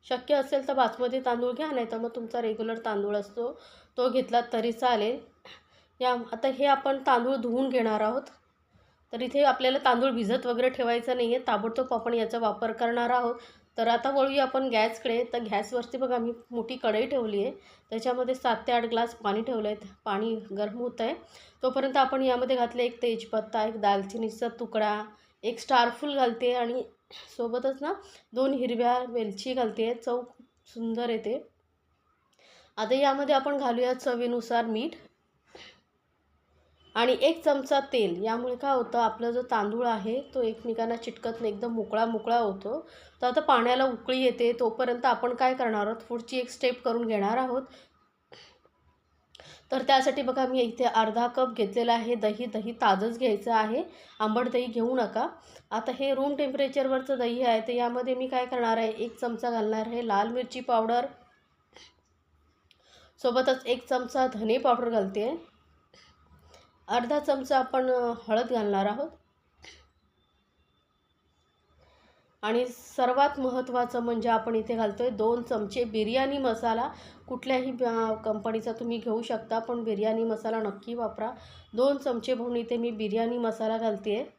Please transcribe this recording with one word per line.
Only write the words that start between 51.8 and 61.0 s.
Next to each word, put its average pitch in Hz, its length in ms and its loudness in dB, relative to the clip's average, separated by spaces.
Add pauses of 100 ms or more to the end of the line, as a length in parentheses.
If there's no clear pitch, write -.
आहे 233 220 0
दही. 214 300 -2
दही 220 260 -6 (100)
ताजंच 233 380 2
घ्यायचं 226 340 0
आहे, 220 300 2 (360)
आंबट 220 300 2
दही 247 160 0
घेऊ 240 300 0
नका. 233 320 0 (440)
आता - 200 -2
हे 269 240 0
रूम 277 200 0
टेम्परेचरवरचं 269 840 0
दही 240 260 0
आहे, 226 180 4
तर 240 120 -4
यामध्ये 240 420 0
मी 254 120 -4
काय 254 180 0
करणार 240 320 0
आहे, 226 160 0
एक 226 260 -6
चमचा 240 320 -2
घालणार 220 360 0
आहे 233 200 -4
लाल 208 200 4
मिरची 247 340 -6
पावडर, 240 440 2 (2250)